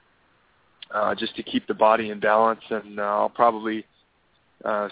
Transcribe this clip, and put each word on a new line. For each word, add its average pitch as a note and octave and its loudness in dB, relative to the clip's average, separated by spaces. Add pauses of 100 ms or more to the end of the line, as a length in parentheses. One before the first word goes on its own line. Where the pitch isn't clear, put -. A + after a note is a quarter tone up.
(920)
uh, G#2 0
just A2 -6
to A2+ -10
keep - -6
the A2 -2
body A2 4
in G#2 -8
balance. A2 2
And, G#2 -8
uh, G#2 -4
I'll G#2 0
probably, A2 0 (800)
uh, G#2 -4